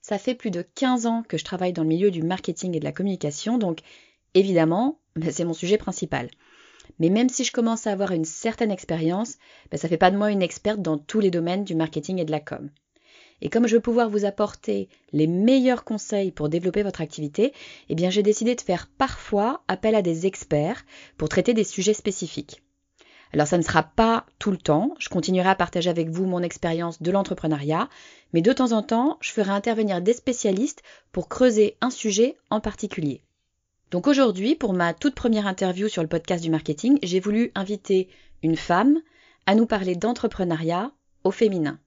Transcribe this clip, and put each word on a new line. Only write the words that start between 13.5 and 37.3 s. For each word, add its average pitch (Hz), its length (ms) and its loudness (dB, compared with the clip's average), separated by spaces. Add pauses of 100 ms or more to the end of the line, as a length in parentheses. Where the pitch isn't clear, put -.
je 220 100 4
veux 226 40 6
pouvoir 233 280 2
vous 202 160 0
apporter 202 640 -4 (240)
les 156 140 4
meilleurs 240 580 4
conseils 202 460 -4
pour 151 180 -4
développer 175 340 -2
votre 185 180 -6
activité, 156 520 -2 (340)
eh - 80 -4
bien, 175 140 2
j'ai 196 120 2
décidé 214 320 2
de 240 80 -6
faire - 360 -4
parfois 240 720 -2
appel 220 260 2
à 214 60 4
des 170 240 -2
experts 170 600 -2 (320)
pour 156 120 -2
traiter 233 240 2
des 220 100 2
sujets 196 300 0
spécifiques. - 680 -6 (720)
Alors, 147 140 2
ça 175 140 2
ne 160 40 0
sera 160 200 2
pas 226 420 2 (140)
tout - 100 -2
le 185 80 0
temps. 185 400 0
Je - 100 -10
continuerai 185 420 0
à 190 60 4
partager 175 320 -2
avec 165 220 -2
vous 175 160 -4
mon 180 160 -2
expérience 170 580 -4
de 165 120 -2
l'entrepreneuriat, 165 760 -2 (460)
mais 165 80 4
de 208 100 6
temps 254 200 2
en 214 100 2
temps, 233 400 0
je - 80 -8
ferai 196 220 0
intervenir 202 500 0
des 202 120 2
spécialistes 240 680 -2 (300)
pour - 180 -6
creuser 220 500 4
un 254 120 0
sujet 226 460 0 (120)
en 214 100 0
particulier. 175 640 -6 (680)
Donc 180 160 0
aujourd'hui, 254 480 4
pour 214 180 -2
ma 170 220 0
toute - 180 -2
première 214 320 0
interview 190 440 -2
sur 185 120 -4
le 160 80 -4
podcast 170 340 -4
du 165 60 -2
marketing, 160 540 2
j'ai 185 160 0
voulu 214 340 0